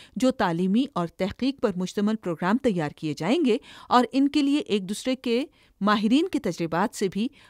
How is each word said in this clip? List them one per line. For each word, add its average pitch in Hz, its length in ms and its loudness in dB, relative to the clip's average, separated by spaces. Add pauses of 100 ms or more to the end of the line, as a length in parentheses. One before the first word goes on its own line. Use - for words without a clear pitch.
(180)
जो 254 120 2
तालीमी 190 640 0
और 170 120 -2
तहकीक 240 500 -4
पर 214 180 0
मुश्तमल 208 380 -2
प्रोग्राम 180 420 -2
तैयार 175 360 0
किए 151 220 -6
जाएंगे 254 460 0 (300)
और 240 240 4
इनके 285 280 2
लिए 277 160 2
एक 202 280 -2
दूसरे 214 280 -4
के 254 340 -2 (340)
माहिरीन 214 440 2
के 320 120 -4
तजर्बात 175 560 -2
से 202 140 -2
भी 208 220 -4 (200)